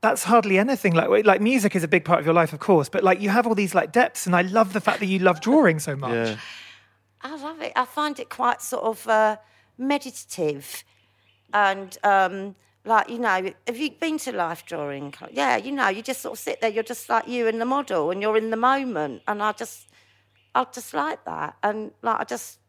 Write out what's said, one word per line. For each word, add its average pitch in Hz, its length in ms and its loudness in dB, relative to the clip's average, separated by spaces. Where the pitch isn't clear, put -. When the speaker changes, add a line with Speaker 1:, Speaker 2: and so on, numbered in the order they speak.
Speaker 1:
that's - 240 0
hardly 202 340 6
anything. 214 340 2
Like, 196 320 4
like, 202 160 6
music 214 340 2
is 180 80 0
a 165 40 -2
big 165 180 2
part 170 140 4
of 151 60 -4
your 165 100 4
life, 165 180 2
of 151 60 -12
course, 160 300 4
but, 196 140 -2
like, 185 160 4
you 202 100 -2
have 226 180 2
all 220 80 2
these, 190 180 0
like, 160 180 0
depths, - 360 0
and 180 80 2
I 175 80 4
love 190 300 2
the 202 80 -2
fact - 180 0
that 208 80 -2
you 190 100 0
love 180 240 4
drawing 220 380 4
so 147 160 -6
much. 135 160 -6
Speaker 2:
Yeah. 107 60 -4
Speaker 3:
I 277 120 -10
love 302 260 -12
it. - 140 -8
I 254 100 0
find 294 340 -4
it - 120 -12
quite - 320 -2
sort - 200 -6
of, 220 240 -6
uh, 214 300 4
meditative. 240 1040 -6
And, 196 500 0
um, 196 520 2
like, 220 280 2
you 233 80 -8
know, 190 320 0
have 233 100 -6
you 277 140 -4
been 311 280 -4
to 262 120 -8
life 170 340 -4
drawing 143 480 -8
cl-, - 180 -18
yeah, 254 260 0
you 220 140 -6
know, 277 180 0
you 196 120 -6
just 254 200 -8
sort - 120 -10
of 226 60 -14
sit - 220 -8
there, 220 100 0
you're 214 100 -4
just, 233 280 -10
like, 226 180 0
you 240 200 -2
and 226 140 -2
the 226 40 -2
model, 226 440 -2
and 190 140 -4
you're 214 140 0
in 220 120 -2
the 226 80 -4
moment. 233 680 -2
And 208 160 -4
I 214 80 0
just, - 360 -12
I 254 180 0
just - 220 -14
like - 300 -4
that. 160 360 -10
And, 214 300 -4
like, 226 200 -2
I - 20 -4
just - 340 -12